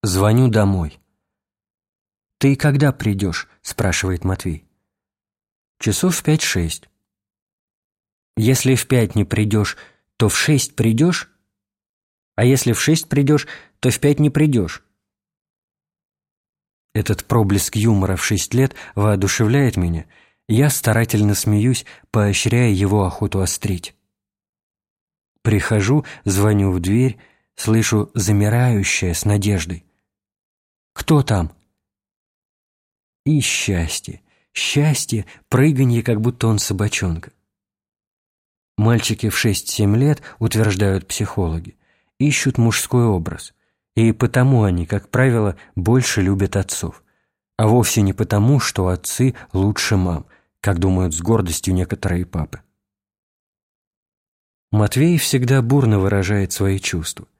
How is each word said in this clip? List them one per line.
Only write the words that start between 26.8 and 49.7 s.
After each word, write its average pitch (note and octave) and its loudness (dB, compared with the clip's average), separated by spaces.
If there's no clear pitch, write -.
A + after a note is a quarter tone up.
дверь, A#2 0
слышу A2 0
замирающее G#2 0
с - -6
надеждой: F#2+ -2
"Кто D3 2
там?" F#2 -2
И D3+ 2
счастье, - -4
счастье, C#3+ -2
прыганье, B2+ 2
как A2+ 0
будто A#2 -2
он A2 0
собачонка. F#2+ -4
Мальчики A2 0
в - -4
шесть-семь G#2 0
лет, C#3+ 0
утверждают G2+ 0
психологи, E2+ -6
ищут C#3 0
мужской A#2+ 2
образ, F2+ -4
и A2+ 4
потому B2 2
они, F2 0
как - -6
правило, A#2 0
больше A2 0
любят F#2+ 0
отцов, - -6
а A2 2
вовсе A2+ 2
не G2 2
потому, A2 0
что F#2 -2
отцы B2 -2
лучше G2+ 0